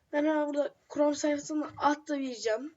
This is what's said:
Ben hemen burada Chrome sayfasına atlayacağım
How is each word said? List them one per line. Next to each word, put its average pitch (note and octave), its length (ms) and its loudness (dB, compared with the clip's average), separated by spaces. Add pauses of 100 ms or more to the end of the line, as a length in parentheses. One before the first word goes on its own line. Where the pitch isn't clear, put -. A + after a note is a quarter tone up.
(120)
Ben D4 120 2
hemen D4+ 240 2
burada C#4+ 260 -2 (200)
Chrome D4 200 4
sayfasına D4 600 -2
atlayacağım C4+ 1000 -2